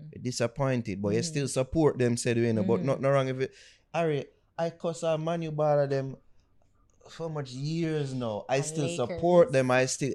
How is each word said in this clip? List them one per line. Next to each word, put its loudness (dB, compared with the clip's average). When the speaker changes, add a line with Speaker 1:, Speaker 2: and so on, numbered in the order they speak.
Speaker 1:
You're -14
disappointed, -2
but 0
you 2
Speaker 2:
Mm-hmm. -2
Speaker 1:
still -4
support 2
them, 2
said 0
you 2
know, 0
but 2
Speaker 2:
Mm-hmm. -4
Speaker 1:
nothing 0
wrong 2
if -6
it. -4
Harry, -2
I -2
cuss -6
a 0
Man -4
U -6
ball 2
them -2
for -10
much -8
years -2
now. -4
I 2
Speaker 2:
And 0
Speaker 1:
still -2
Speaker 2:
Lakers. -4
Speaker 1:
support 4
them. 2
I 4
still, -2